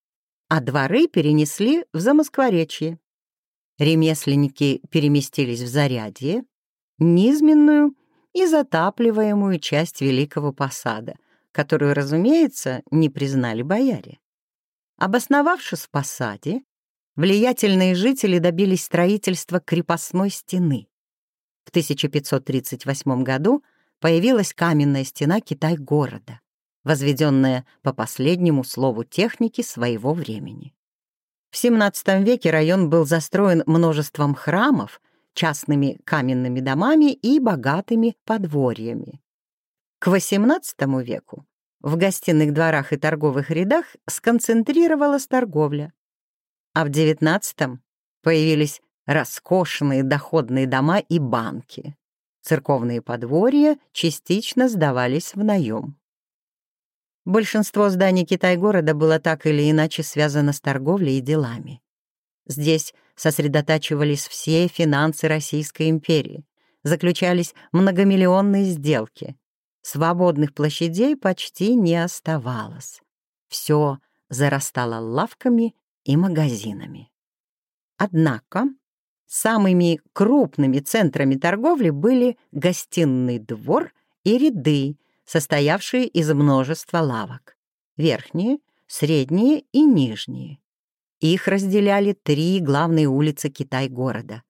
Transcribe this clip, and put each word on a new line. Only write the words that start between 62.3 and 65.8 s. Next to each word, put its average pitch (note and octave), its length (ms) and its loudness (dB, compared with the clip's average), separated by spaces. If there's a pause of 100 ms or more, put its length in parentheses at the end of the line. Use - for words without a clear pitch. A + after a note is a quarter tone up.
Здесь D3 460 -2 (220)
сосредотачивались D3 1120 -2
все D#3+ 400 0
финансы D#3 600 0
Российской D#3 600 -4